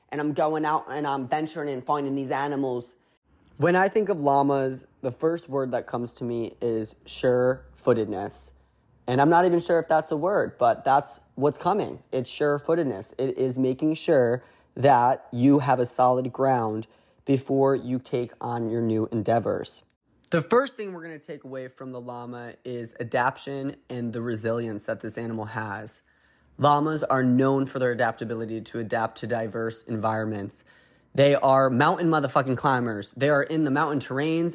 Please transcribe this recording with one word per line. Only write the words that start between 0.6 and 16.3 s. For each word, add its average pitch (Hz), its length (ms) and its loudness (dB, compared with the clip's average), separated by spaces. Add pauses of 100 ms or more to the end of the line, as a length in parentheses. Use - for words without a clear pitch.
out 151 240 0
and 147 180 -4
I'm 135 220 -4
venturing 156 400 -4
and 127 160 -8
finding 143 320 -2
these 139 160 -4
animals. 135 640 -4 (640)
When 175 180 4
I 190 120 4
think 202 200 0
of 190 100 0
llamas, 139 720 2 (140)
the 175 100 -2
first 165 360 -2
word 135 220 -2
that 120 160 -4
comes 120 280 -6
to 131 100 -10
me 117 360 -6
is 113 360 -4 (100)
sure-footedness. 123 1500 0 (520)
And 127 140 2
I'm 151 100 6
not 175 140 6
even 175 160 4
sure 170 200 2
if 160 80 -6
that's 156 240 2
a 156 40 -2
word, 165 420 -2
but 117 260 2
that's 139 360 0 (140)
what's 139 240 0
coming. 175 420 -2 (120)
It's 127 180 -4
sure-footedness. 147 880 -2
It 135 200 -2
is 127 200 0
making 131 360 0
sure 127 500 2 (320)
that 127 560 4
you 135 260 6
have 131 220 2
a 120 60 2
solid 127 460 2